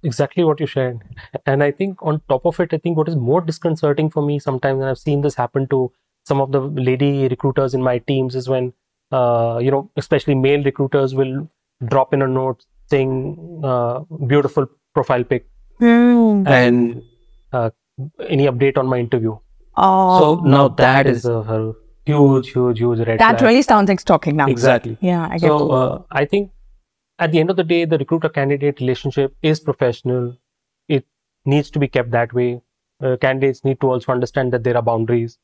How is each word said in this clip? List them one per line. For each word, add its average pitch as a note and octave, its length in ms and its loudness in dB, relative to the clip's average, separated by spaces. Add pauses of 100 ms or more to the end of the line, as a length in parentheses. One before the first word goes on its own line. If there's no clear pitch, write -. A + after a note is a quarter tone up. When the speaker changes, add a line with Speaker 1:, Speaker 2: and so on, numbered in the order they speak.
Speaker 1:
Exactly D3+ 400 -2
what D#3 160 0
you D3+ 80 -4
shared. B2 340 -4 (460)
And C#3 160 0
I C#3+ 80 0
think F#3+ 320 -6
on D#3 260 -4
top C3 160 -2
of E3+ 140 -2
it, F3 120 -2
I D#3+ 60 -4
think E3+ 180 -4
what D#3 140 -2
is E3 60 -4
more C3+ 260 0
disconcerting D#3 720 -2
for D#3 100 -4
me D3 160 -2
sometimes, C3+ 440 -4
and C3+ 80 -4
I've C3 100 -6
seen C#3+ 220 -2
this C#3+ 120 -2
happen C3 360 -4
to C3 220 -2 (340)
some C#3 140 -2
of C3+ 120 -2
the C3+ 100 0
lady C3+ 680 -2
recruiters C3 460 -2
in C3 80 -2
my B2+ 160 0
teams, C3 380 -4
is B2+ 120 -8
when, B2+ 260 -2 (380)
uh, A#2+ 520 0
you C3+ 80 0
know, C#3 240 -2
especially C#3+ 400 0
male C#3 280 2
recruiters C3+ 520 0
will C3+ 340 -2 (360)
drop C3 280 0
in C#3 80 2
a C3+ 60 0
note C3 380 -4 (240)
saying, D3 760 -4
uh, B2 360 -2 (280)
"Beautiful C#3+ 380 2 (300)
profile B2+ 280 0
pic." B2 220 -4 (320)
Speaker 2:
Hmm. A#3 720 4
Speaker 1:
And, B2 560 2 (500)
uh, A#2 160 -2 (580)
"Any C#3+ 200 2
update C3+ 300 0
on C3 100 0
my C3 100 0
interview?" A#2 400 -2 (400)
Speaker 2:
Oh. F#3+ 420 4
Speaker 1:
So D#3+ 220 4 (120)
now C#3 160 6
that C3+ 360 4
is A#2+ 200 0
a, A#2+ 100 0
a A2 380 -4 (320)
huge, C#3 460 4
huge, B2 280 0
huge A#2 200 0
red A2+ 200 -2
Speaker 2:
That A3+ 180 4
Speaker 1:
flag. - 120 2
Speaker 2:
really A#3+ 120 4
sounds G#3 280 4
like F#3+ 100 2
stalking D#3 360 0
now. C#3+ 120 2
Speaker 1:
Exactly. A#2+ 540 0
Speaker 2:
Yeah, F3 280 -2
I - 80 -6
get E3 100 0
Speaker 1:
So, D3+ 100 2
Speaker 2:
it. D3 140 0
Speaker 1:
uh, C3 280 -2 (100)
I C#3+ 160 -2
think G3+ 260 -4 (680)
at E3 120 0
the E3 80 2
end E3 120 0
of F3+ 60 0
the F#3+ 60 0
day, E3+ 220 0
the D#3+ 140 0
recruiter-candidate C#3+ 800 -2
relationship C3 640 -4
is D#3 160 0
professional. B2 760 -4 (520)
It C#3 180 -2 (400)
needs C#3+ 260 0
to D3+ 80 -4
be C#3 80 0
kept A#2+ 240 -2
that A#2 220 -2
way. B2 280 -2 (420)
Uh, B2+ 140 -2
candidates C3+ 460 -2
need C3+ 180 -2
to C3+ 100 2
also B2+ 200 -4
understand B2 420 -2
that A#2+ 100 -4
there A#2+ 120 0
are A#2+ 60 0
boundaries. A#2 600 -2